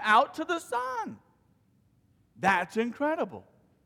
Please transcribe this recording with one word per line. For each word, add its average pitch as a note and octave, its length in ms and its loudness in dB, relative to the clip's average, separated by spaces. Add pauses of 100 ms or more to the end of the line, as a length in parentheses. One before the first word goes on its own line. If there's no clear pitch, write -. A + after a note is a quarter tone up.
out G#3+ 340 4
to D#4 80 -6
the E4+ 140 -2
son. A4+ 640 -6 (1200)
That's F#3 360 2
incredible. A#3 680 -2 (400)